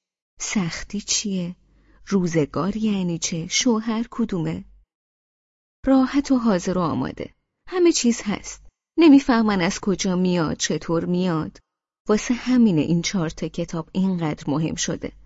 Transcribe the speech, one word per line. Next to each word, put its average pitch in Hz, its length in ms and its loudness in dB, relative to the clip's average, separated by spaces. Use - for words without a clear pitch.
سختی - 640 -6
چیه؟ 185 540 -4
روزگار 170 720 0
یعنی 190 420 -2
چه؟ 165 280 -6
شوهر 220 640 0
کدومه؟ 180 540 -4
راحت 269 460 2
و 262 60 4
حاضر 190 400 0
و 185 40 0
آماده. - 540 -4
همه 349 240 4
چیز 233 300 0
هست. - 440 -8
نمی‌فهمن 240 640 6
از 180 180 0
کجا 185 360 0
میاد، 175 420 2
چطور 165 480 -2
میاد. 175 520 -2
واسه 214 240 0
همینه 233 480 4
این 170 200 0
چهار 165 280 -2
تا - 180 -8
کتاب 165 440 -8
اینقدر 175 560 -2
مهم 151 280 -2
شده. - 360 -6